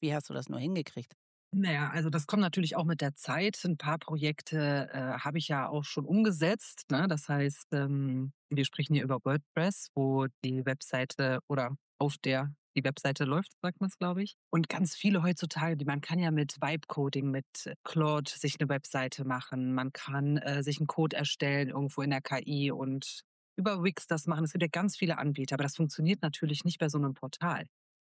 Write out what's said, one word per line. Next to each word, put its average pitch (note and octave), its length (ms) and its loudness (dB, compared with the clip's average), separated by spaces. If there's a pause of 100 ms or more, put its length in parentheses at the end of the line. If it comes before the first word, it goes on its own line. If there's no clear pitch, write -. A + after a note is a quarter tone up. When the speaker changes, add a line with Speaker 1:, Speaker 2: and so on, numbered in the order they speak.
Speaker 1:
Wie D3+ 140 0
hast D3 160 -4
du C#3 40 -8
das C3 140 -6
nur C3 120 -4
hingekriegt? D#3 540 -6 (420)
Speaker 2:
Naja, D#3 340 2
also D#3+ 200 0
das D3+ 160 0
kommt G#3 160 2
natürlich F3 340 0
auch E3 80 0
mit E3 160 2
der C#3 140 0
Zeit. F#3 500 -2
Ein F3 120 0
paar D3+ 220 -2
Projekte, D3 920 0
äh, C3 280 -4
hab C#3+ 160 -2
ich D#3 120 -2
ja C#3 200 0
auch D3 160 -2
schon D3 200 -4
umgesetzt, F#3 840 2
ne? D3 160 4
Das D#3 220 0
heißt, C#3+ 440 0
ähm, C#3 600 0 (180)
wir C#3 140 2
sprechen D3 300 0
hier C3+ 100 4
über C3 200 0
WordPress, D#3 720 0
wo C3+ 320 4 (180)
die C3 220 0
Webseite C3 720 0 (100)
oder C3+ 280 0 (220)
auf D3 200 2
der C3+ 360 0 (220)
die C3+ 60 0
Webseite C#3+ 420 0
läuft, D3+ 280 0 (100)
sagt F3+ 180 -2
man's, F#3+ 180 -2
glaub F3+ 200 0
ich. G#3 160 -4 (160)
Und E3 180 2
ganz - 280 0
viele G3 260 4
heutzutage, E3 540 0
die, C#3+ 80 -2
man D3 160 0
kann E3+ 180 -2
ja E3+ 140 2
mit D3 280 0
Vibe-Coding, C#3 720 -2
mit C3+ 160 -2 (380)
Claude D3+ 440 2
sich - 300 -4
eine C#3+ 100 2
Webseite C#3 560 -2
machen. B2+ 500 -2
Man C3 180 0
kann, C#3 460 2
äh, C#3 260 -2
sich D3 160 0
einen D3 80 2
Code D#3+ 280 0
erstellen C#3+ 520 0
irgendwo C#3 340 -2
in C#3+ 80 2
der C#3 100 0
K C3+ 240 -2
I C#3 280 2
und C3+ 500 -4 (340)
über F#3+ 280 2
Wix - 240 0
das D#3+ 180 0
machen. D#3+ 180 2
Es D3+ 60 0
gibt F3 120 0
ja E3+ 100 2
ganz F#3+ 240 0
viele E3 220 0
Anbieter, C#3 360 0
aber C3+ 80 0
das C#3 140 -2
funktioniert D#3+ 460 2
natürlich D3 420 0
nicht E3+ 160 0
bei D#3 80 2
so D3 100 0
einem C#3 160 2
Portal. - 520 -4 (360)